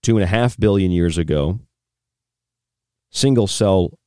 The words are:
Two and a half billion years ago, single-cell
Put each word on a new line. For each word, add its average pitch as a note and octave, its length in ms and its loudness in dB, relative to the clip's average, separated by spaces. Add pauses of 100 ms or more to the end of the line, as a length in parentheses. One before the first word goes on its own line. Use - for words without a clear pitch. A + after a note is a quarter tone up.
Two A2+ 140 2
and G#2 60 2
a F2+ 60 -2
half A#2 280 -2
billion G2 360 2
years F2 260 0
ago, D#2+ 400 -2 (1500)
single-cell G2+ 960 0